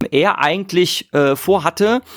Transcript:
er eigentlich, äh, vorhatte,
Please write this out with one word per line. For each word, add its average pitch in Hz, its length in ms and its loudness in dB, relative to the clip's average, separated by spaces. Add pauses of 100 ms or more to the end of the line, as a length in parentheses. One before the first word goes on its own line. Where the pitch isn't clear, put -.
(120)
er 175 260 2
eigentlich, 175 760 -2
äh, 143 220 2
vorhatte, 196 680 0 (140)